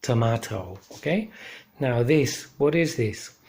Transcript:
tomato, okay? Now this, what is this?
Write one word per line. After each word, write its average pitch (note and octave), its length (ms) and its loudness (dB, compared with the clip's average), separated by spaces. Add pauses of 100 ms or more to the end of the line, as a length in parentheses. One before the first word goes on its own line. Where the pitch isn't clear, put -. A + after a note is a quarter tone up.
tomato, A2+ 760 0 (140)
okay? G3 380 -2 (500)
Now B2 220 2
this, C#3 440 2 (120)
what C#3+ 160 4
is E3 220 0
this? G#2+ 340 -4 (180)